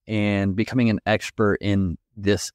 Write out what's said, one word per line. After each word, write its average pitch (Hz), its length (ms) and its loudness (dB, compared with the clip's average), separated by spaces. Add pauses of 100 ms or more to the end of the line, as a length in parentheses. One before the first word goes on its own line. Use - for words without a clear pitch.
in 104 460 0
becoming 113 380 0
an 104 160 0
expert 107 560 0
in 98 340 0 (200)
this 101 380 -2